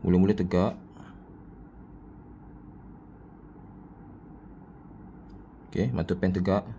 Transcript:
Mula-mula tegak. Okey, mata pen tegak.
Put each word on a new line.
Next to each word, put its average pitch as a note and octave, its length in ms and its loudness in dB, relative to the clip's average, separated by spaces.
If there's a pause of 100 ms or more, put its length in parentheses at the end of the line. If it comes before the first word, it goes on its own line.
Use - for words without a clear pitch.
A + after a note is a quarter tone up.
Mula-mula F#2 320 8
tegak. F#2 400 4 (4000)
Okey, A2 160 4
mata F2+ 240 2
pen F#2 160 4
tegak. F#2+ 320 4 (180)